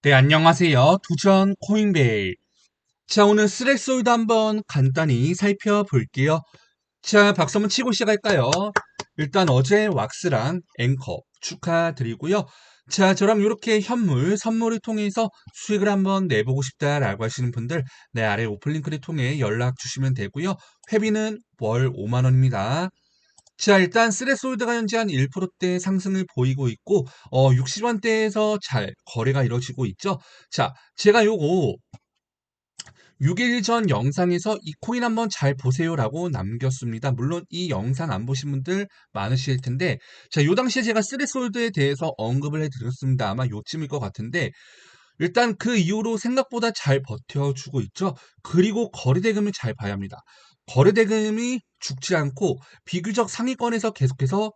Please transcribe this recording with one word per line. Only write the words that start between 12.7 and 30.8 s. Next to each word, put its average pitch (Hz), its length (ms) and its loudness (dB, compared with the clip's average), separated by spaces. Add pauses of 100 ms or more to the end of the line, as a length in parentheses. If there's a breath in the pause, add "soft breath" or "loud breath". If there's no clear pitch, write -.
자, 190 240 4
저랑 208 280 2
이렇게 214 380 0
현물, 196 580 0
선물을 226 420 -2
통해서 214 500 -2 (240 soft breath)
수익을 208 340 0
한번 190 400 0
내보고 131 340 0
싶다라고 131 600 -2
하시는 123 280 -4
분들, 131 320 -4 (300 loud breath)
네, 113 100 -2
아래 104 220 0
오픈 104 280 -4
링크를 151 260 -6
통해 143 400 -4
연락 120 380 -2
주시면 135 360 -2
되고요. 139 420 -4 (360 soft breath)
회비는 214 460 0 (220)
월 120 340 0
오만 120 320 -2
원입니다. 131 640 0 (680 soft breath)
자, 202 200 6
일단 214 320 4
스레솔드가 247 640 -2
현재 226 220 -2
한 220 140 0
일 135 180 0
프로대 180 500 -4
상승을 190 460 -2 (100)
보이고 131 340 0
있고, 131 380 -2 (240 loud breath)
어, 131 220 4
육십 131 320 0
원대에서 220 840 0
잘 107 280 -4 (100)
거래가 131 400 -2
이루어지고 123 420 -4
있죠. 131 320 -4 (320 loud breath)
자, - 220 -2 (240 soft breath)